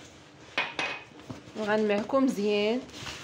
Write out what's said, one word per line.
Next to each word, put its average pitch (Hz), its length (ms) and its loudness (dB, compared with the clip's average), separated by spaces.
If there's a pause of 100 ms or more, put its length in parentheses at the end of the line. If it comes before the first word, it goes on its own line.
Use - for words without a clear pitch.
(1600)
وغنمعكو 214 640 2
مزيان. 208 640 2 (420)